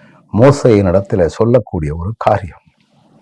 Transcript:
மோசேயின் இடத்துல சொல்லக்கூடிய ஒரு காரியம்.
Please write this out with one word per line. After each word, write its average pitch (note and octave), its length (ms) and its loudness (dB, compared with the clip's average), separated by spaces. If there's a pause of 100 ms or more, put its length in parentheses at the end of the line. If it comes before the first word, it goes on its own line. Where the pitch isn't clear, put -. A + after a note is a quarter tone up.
(320)
மோசேயின் A2+ 580 4
இடத்துல F#2+ 360 0
சொல்லக்கூடிய F2+ 720 -2
ஒரு F2 200 -10
காரியம். - 480 -4 (580)